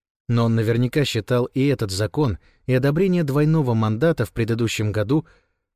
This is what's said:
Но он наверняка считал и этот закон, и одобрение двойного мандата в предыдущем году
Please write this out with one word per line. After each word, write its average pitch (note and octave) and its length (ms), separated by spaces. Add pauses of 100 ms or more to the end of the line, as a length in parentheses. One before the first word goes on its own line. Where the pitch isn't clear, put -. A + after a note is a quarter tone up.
(280)
Но A#2 180
он A2+ 80
наверняка A#2 520
считал A#2+ 400
и C3 200
этот B2 240
закон, G#2 480 (300)
и B2+ 60
одобрение E3 500
двойного D3 500
мандата A2 520
в - 60
предыдущем A2+ 600
году G#2+ 340 (500)